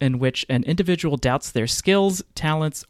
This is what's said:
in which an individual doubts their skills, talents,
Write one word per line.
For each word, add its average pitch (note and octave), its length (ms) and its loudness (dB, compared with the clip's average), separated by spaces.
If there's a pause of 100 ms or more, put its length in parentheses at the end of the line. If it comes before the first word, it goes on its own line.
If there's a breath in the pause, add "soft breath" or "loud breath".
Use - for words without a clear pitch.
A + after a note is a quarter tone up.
in B2+ 180 2
which B2+ 300 -2
an B2+ 160 0
individual E3+ 500 0
doubts C3 360 0
their A#2 160 0
skills, G3 540 2 (140)
talents, D#3 540 -2